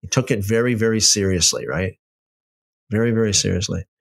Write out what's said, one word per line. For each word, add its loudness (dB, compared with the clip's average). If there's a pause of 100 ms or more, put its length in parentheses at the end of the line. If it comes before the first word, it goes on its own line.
He -14
took 0
it 0
very, 2
very 0
seriously, 0
right? -4 (920)
Very, 0
very 2
seriously. -2 (160)